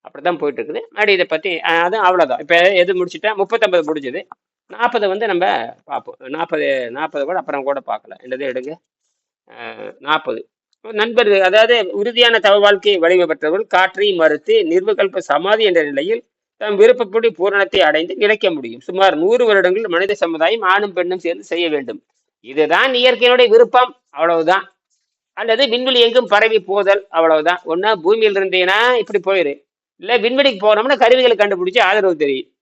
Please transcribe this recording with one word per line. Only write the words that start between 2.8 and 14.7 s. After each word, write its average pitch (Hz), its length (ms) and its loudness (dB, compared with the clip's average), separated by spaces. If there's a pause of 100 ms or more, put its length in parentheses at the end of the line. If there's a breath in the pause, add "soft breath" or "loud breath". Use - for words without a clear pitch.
முடிச்சுட்டா? 180 300 -6
முப்பத்தொன்பது 185 600 -2
முடிஞ்சது. 143 260 -8 (460)
நாற்பது 226 420 -2
வந்து 208 180 -4
நம்ம 175 480 -2 (100)
பார்ப்போம். - 340 -12
நாற்பது, 139 720 -6
நாற்பது 151 340 -8
கூட 175 140 -6
அப்புறம் 143 240 -8
கூட 139 180 -4
பார்க்கலாம். 110 420 -12
என்னது 131 220 -10
எடுங்க. 127 300 -8 (760)
ஆ, 113 240 -18 (240)
நாற்பது. 143 500 -6 (320)
நண்பர், 220 600 0
அதாவது 214 500 4
உறுதியான 226 480 2
தவ 202 200 4
வாழ்க்கை 202 400 2
வலிமை 175 280 4
பெற்றவர்கள் 160 400 -2
காற்றை 190 480 0
மறுத்து 160 400 0
நிர்விகல்ப 190 640 0